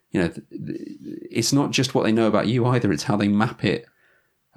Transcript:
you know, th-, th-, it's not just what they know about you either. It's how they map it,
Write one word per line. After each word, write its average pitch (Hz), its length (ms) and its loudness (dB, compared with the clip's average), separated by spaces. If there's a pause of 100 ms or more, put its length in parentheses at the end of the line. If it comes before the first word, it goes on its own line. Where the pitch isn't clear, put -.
(120)
you 95 80 0
know, 85 80 0
th-, - 220 -10
th-, - 480 -12 (320)
it's - 220 0
not 135 200 2
just 131 220 0
what 131 100 2
they 107 80 2
know 113 160 4
about 104 180 2
you 117 200 2
either. 113 260 2
It's 73 100 -2
how 104 140 0
they 104 120 2
map 104 360 0
it, - 220 0 (720)